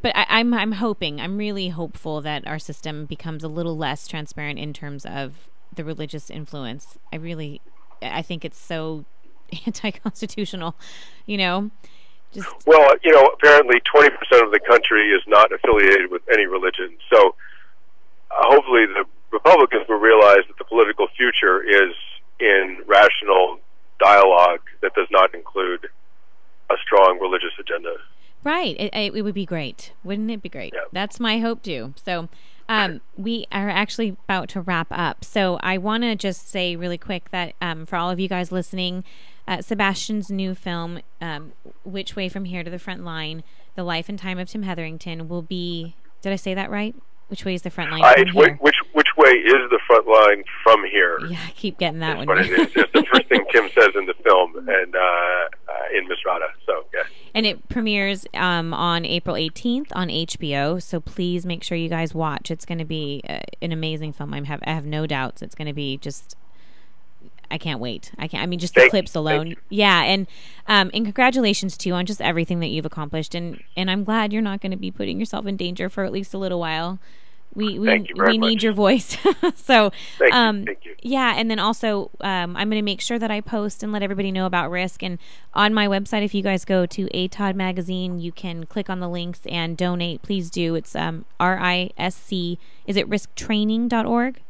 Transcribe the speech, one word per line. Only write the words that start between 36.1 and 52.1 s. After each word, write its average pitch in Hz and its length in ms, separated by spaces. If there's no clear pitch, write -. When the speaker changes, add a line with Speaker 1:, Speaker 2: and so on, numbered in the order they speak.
Speaker 1:
just 190 340
say 180 280
really 175 200
quick - 340
that, 175 300
um, 160 240
for 180 120
all 175 120
of 180 120
you 190 80
guys 180 240
listening, 185 500
uh, 185 160
Sebastian's 202 720
new 190 240
film, 170 460
um, 156 320
Which 190 320
Way 190 140
from 190 160
Here 175 180
to 170 60
the 175 100
Front 180 240
Line, 160 400
The 185 80
Life 165 240
and 202 100
Time 185 220
of 185 100
Tim 214 140
Hetherington, 165 640
will 175 140
be, 170 540
did 196 100
I 196 60
say 190 160
that 190 160
right? 208 260
Which - 180
way 185 100
is 175 60
the 180 80
front 170 220
line 160 120
Speaker 2:
Uh, - 100
Speaker 1:
from 135 100
Speaker 2:
it's 180 100
whi-, 190 140
Speaker 1:
here? 143 140
Speaker 2:
which, 147 140
which 151 140
way 147 140
is 123 380
the 113 180
front 113 180
line 104 380
from 110 220
here? 101 320
Speaker 1:
Yeah, 170 180
I - 40
keep - 280
getting 160 220
that 160 160